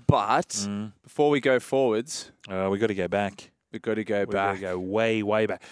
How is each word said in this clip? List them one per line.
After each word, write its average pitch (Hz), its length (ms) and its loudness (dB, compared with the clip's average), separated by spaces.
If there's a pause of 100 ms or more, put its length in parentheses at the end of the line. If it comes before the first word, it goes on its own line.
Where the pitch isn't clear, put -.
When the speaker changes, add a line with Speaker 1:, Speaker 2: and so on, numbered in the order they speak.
Speaker 1:
But 123 400 4
Speaker 2:
Mm. 101 440 -6 (120)
Speaker 1:
before 147 260 2
we 147 80 4
go 127 220 2
forwards, 127 720 -2 (180)
Speaker 2:
Uh, 95 180 -2
we 98 100 0
gotta 107 160 2
go 92 120 -2
back. 98 460 -4 (200)
Speaker 1:
we 117 60 -10
gotta 110 240 -4
go 104 180 -2
Speaker 2:
We 98 60 -2
gotta 98 280 0
Speaker 1:
back. 95 60 -8
Speaker 2:
go 92 200 -4
way, 110 420 0
way 107 240 0
back. 98 260 -6